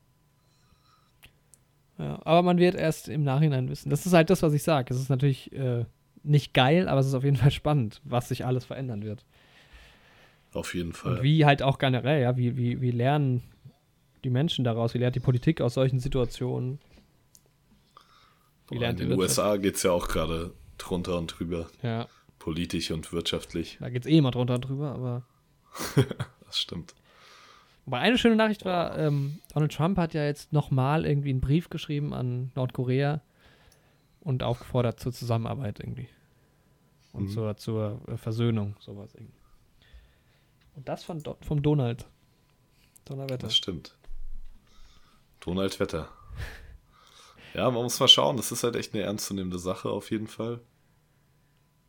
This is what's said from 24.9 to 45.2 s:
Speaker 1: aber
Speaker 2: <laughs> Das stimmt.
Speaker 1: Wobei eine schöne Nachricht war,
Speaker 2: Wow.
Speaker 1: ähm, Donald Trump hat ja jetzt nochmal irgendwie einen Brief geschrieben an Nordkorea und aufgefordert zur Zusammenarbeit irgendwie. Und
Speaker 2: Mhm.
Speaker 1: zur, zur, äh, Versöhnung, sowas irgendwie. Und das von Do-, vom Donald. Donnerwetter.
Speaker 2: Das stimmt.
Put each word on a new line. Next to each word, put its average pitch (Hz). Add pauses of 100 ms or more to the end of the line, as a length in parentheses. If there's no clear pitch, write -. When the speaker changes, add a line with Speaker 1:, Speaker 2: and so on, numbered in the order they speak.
Speaker 1:
aber 123 (720)
Speaker 2:
<laughs> 135 (400)
Das -
stimmt. - (920)
Speaker 1:
Wobei 127
eine 220
schöne 226
Nachricht 220
war, 180
Speaker 2:
Wow. -
Speaker 1:
ähm, 147 (160)
Donald 147
Trump 180
hat 165
ja 151
jetzt -
nochmal 147
irgendwie 143
einen 131
Brief 139
geschrieben 147
an 127
Nordkorea 131 (1000)
und 127
aufgefordert 117
zur 127
Zusammenarbeit 113
irgendwie. 120 (1040)
Und 110
Speaker 2:
Mhm. 95
Speaker 1:
zur, 107
zur, 110
äh, 117
Versöhnung, 110
sowas 101
irgendwie. - (1400)
Und 135
das 147
von 160
Do-, -
vom 147
Donald. 139 (1000)
Donnerwetter. 135
Speaker 2:
Das 110
stimmt. - (1400)